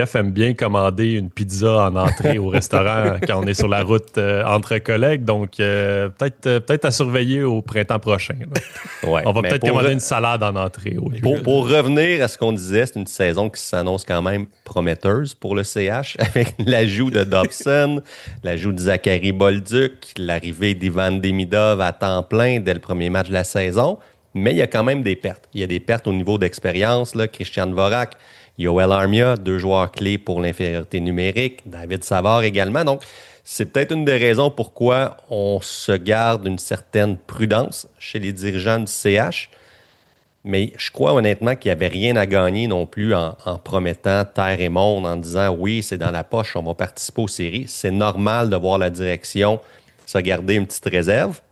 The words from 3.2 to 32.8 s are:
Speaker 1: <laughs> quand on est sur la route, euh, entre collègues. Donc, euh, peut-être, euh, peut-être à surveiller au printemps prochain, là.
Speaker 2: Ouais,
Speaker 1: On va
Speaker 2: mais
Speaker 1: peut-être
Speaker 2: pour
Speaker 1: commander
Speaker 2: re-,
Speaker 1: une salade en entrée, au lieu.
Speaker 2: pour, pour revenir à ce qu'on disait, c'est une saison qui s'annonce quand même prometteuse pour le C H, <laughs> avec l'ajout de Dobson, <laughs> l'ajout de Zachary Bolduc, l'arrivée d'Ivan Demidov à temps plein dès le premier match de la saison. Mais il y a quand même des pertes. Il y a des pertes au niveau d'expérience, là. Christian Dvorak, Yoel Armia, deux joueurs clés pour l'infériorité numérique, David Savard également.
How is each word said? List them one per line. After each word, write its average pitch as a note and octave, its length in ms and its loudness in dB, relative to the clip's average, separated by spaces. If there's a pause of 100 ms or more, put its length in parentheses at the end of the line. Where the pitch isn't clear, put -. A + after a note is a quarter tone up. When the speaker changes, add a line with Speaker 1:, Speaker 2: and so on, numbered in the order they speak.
Speaker 1:
<laughs> - 60 -2
quand F#2+ 160 0
on F#2+ 60 -2
est G2+ 60 0
sur G2+ 120 0
la G2+ 160 2
route, A2 360 0
euh, G2+ 260 0
entre G#2+ 340 0
collègues. A#2+ 460 0
Donc, G#2 340 -2
euh, G2+ 520 0
peut-être, C3+ 360 -6
euh, B2 140 2
peut-être D3+ 240 0
à C#3 80 2
surveiller B2+ 500 0
au A#2+ 180 0
printemps G#2+ 380 -2
prochain, G#2 400 0
là. - 720 -6
Speaker 2:
Ouais, D#2+ 160 2
Speaker 1:
On G#2+ 60 2
va G#2+ 100 2
Speaker 2:
mais F#2+ 60 0
Speaker 1:
peut-être C3+ 140 0
Speaker 2:
pour A#2+ 80 2
Speaker 1:
commander C3 180 4
Speaker 2:
re-, C#3 60 2
Speaker 1:
une C3+ 40 0
salade A#2 460 0
en G2+ 100 0
entrée, F#2+ 420 -4
au - 120 -4
lieu. A#2 120 -6
Speaker 2:
pour, C#3 220 0
pour B2+ 260 2
revenir D3+ 540 4
à A#2+ 60 2
ce - 100 -8
qu'on A2+ 140 2
disait, G2+ 340 2
c'est A#2 140 -8
une F#2+ 80 -6
saison F#2+ 420 0
qui - 100 -14
s'annonce F#2 440 -2
quand F2 180 -2
même G2+ 240 -2 (160)
prometteuse G2 720 -2
pour G2 220 -4
le G2+ 80 0
C G2+ 220 -2
H, A#2+ 320 -4
<laughs> - 60 2
avec - 300 0 (100)
l'ajout A2+ 460 2
de G#2+ 140 2
Dobson, C#3 760 0 (220)
<laughs> - 220 -16
l'ajout F2 260 -2
de F#2 80 -2
Zachary F#2 540 0
Bolduc, G2 840 0
l'arrivée F2 580 -2
d'Ivan F#2 440 0
Demidov F#2+ 640 2
à F2 120 0
temps F#2 300 -2
plein A#2 380 2
dès F#2 140 0
le E2+ 60 -8
premier F2 300 -4
match F#2 160 0
de F#2 80 -6
la F#2 80 0
saison. G2+ 560 0 (360)
Mais G2 180 0
il - 40 0
y D#3+ 60 2
a B2 60 0
quand A2+ 160 0
même C3+ 180 0
des G2 140 0
pertes. - 360 -8
Il G2+ 80 -8
y F#2+ 40 -2
a - 20 -6
des F2 140 -2
pertes A2+ 260 -2
au G2+ 60 0
niveau F#2+ 260 0
d'expérience, G2 760 0
là. A2 100 0
Christian F#2+ 400 -6
Dvorak, G2+ 480 0 (420)
Yoel F2+ 360 4
Armia, G#2+ 440 4
deux F#2 220 -2
joueurs F#2 320 2
clés G2+ 260 -2
pour F#2 240 -4
l'infériorité E2+ 600 -4
numérique, F#2 680 -2
David F2 380 -8
Savard G#2 400 2
également. G#2 400 0